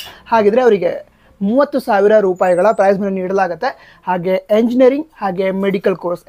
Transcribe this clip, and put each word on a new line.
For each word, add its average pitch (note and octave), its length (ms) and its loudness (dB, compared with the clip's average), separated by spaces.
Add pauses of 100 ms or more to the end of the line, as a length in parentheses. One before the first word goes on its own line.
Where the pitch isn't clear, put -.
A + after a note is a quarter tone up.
(260)
ಹಾಗಿದ್ರೆ A3+ 360 2
ಅವರಿಗೆ G3 580 0 (220)
ಮೂವತ್ತು C4 380 0
ಸಾವಿರ G#3+ 400 2
ರೂಪಾಯಿಗಳ F#3 520 2
ಪ್ರೈಸ್ G3 280 2
ಮನಿ G3 120 -4 (100)
ನೀಡಲಾಗುತ್ತೆ. F#3 840 -6
ಹಾಗೆ F#3 260 -2
ಎಂಜಿನಿಯರಿಂಗ್ B3 720 2 (100)
ಹಾಗೆ F#3+ 340 -4
ಮೆಡಿಕಲ್ F#3+ 440 -2
ಕೋರ್ಸ್ F3 340 -8